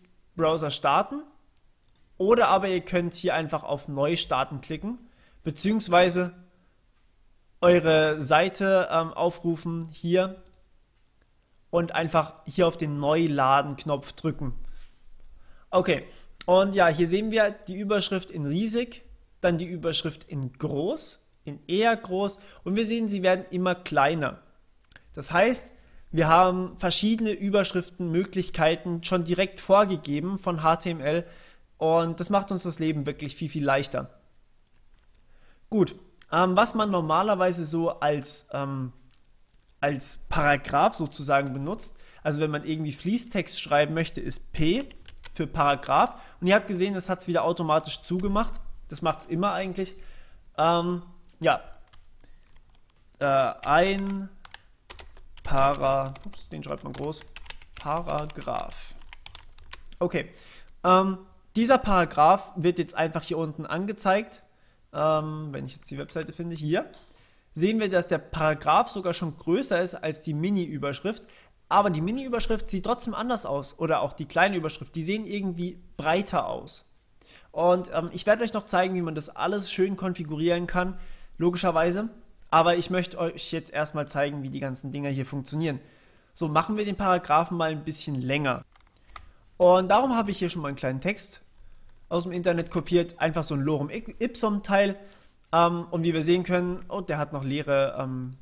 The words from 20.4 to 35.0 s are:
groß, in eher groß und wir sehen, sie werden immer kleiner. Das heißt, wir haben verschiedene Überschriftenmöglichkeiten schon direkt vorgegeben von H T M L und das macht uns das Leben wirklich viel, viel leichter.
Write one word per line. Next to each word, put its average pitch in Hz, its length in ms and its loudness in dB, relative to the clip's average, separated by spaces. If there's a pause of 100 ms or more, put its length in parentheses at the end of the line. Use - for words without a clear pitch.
groß, 156 720 -4 (160)
in 143 240 -12
eher 220 280 2
groß 196 440 -4 (240)
und 185 120 -2
wir 226 100 2
sehen, 226 220 -2
sie 202 140 -2
werden 185 300 2
immer 180 240 0
kleiner. 151 640 0 (760)
Das - 180 -6
heißt, 214 400 2 (400)
wir 156 160 4
haben 180 500 6
verschiedene 214 540 2
Überschriftenmöglichkeiten 175 1700 0
schon 180 200 0
direkt 175 380 -2
vorgegeben 185 800 2
von 170 240 -4
H 165 140 4
T 175 140 -4
M 160 80 -6
L 151 280 -2 (500)
und 165 420 2
das 170 100 -4
macht 196 220 2
uns 185 120 -4
das 170 160 -4
Leben 156 260 -2
wirklich 147 300 -8
viel, 156 140 -6
viel 147 160 -4
leichter. 135 540 -2 (1500)